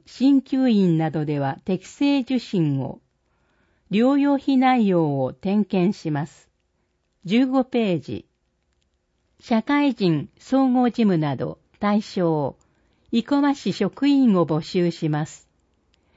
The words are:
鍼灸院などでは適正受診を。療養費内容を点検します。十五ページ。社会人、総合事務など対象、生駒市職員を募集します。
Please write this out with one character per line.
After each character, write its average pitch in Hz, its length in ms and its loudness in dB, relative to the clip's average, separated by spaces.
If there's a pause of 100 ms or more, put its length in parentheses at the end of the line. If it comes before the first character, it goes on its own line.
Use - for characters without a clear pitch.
鍼 269 360 2
灸 262 260 -2
院 190 280 2
な 160 140 -2
ど 151 140 -4
で 143 160 -4
は 139 240 -4
適 185 240 -6
正 285 320 0
受 254 180 -2
診 151 420 -2
を。 - 200 -10 (920)
療 240 260 2
養 285 200 2
費 269 200 0
内 254 300 2
容 160 360 2
を 127 100 -4
点 202 320 -2
検 190 280 0
し 160 200 -8
ま 151 140 -4
す。 - 220 -20 (760)
十 233 220 0
五 262 180 0
ペ 226 300 -2
ー 151 60 -2
ジ。 - 260 -10 (1120)
社 220 240 -2
会 285 280 0
人、 170 460 -2
総 269 300 0
合 247 200 2
事 233 140 -2
務 190 160 2
な 147 160 -2
ど - 240 -8 (220)
対 208 200 0
象、 165 560 -2 (560)
生 233 100 0
駒 285 320 0
市 208 180 -4
職 214 360 -2
員 262 300 4
を 165 80 2
募 156 140 -2
集 175 300 -2
し 165 180 -4
ま 151 180 -2
す。 - 200 -18 (720)